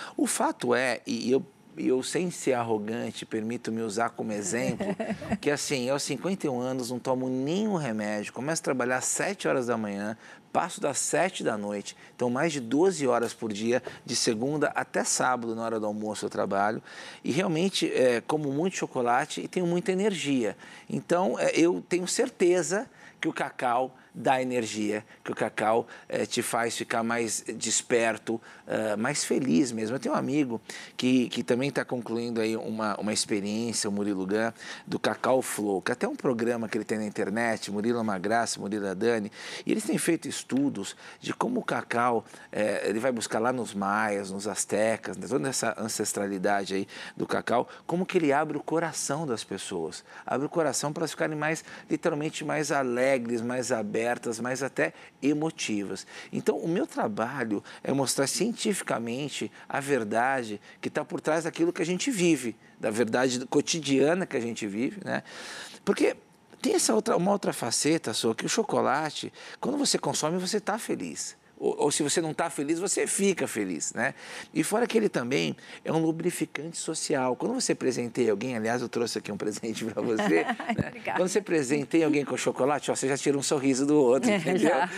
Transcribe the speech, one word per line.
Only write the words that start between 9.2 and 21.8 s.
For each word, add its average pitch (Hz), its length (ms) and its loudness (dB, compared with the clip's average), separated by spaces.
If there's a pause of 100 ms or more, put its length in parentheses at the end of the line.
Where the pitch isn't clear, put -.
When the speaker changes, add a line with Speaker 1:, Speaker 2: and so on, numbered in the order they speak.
Speaker 1:
horas 135 200 2
da 120 100 2
manhã, 104 400 -4 (360)
passo 165 260 0
das 139 200 -2
sete 175 440 0
da 120 140 0
noite, 101 400 -6 (180)
então 123 140 0
mais 147 240 2
de 143 80 -4
doze 147 440 2
horas 117 280 2
por 113 180 -6
dia, 113 320 0 (220)
de 120 100 -4
segunda 139 540 2
até 180 340 -2
sábado, 123 500 0
na 113 100 -6
hora 113 180 -2
do 107 40 -2
almoço 107 400 -4
eu 98 40 -2
trabalho, 101 520 0 (400)
e - 80 -4
realmente, 165 600 0
é, 120 340 4
como 151 280 -2
muito 170 240 0
chocolate 127 640 0
e 165 80 -6
tenho 180 180 0
muita 175 240 0
energia. 143 640 2 (340)
Então, 180 480 0
é, 156 220 2
eu 175 300 4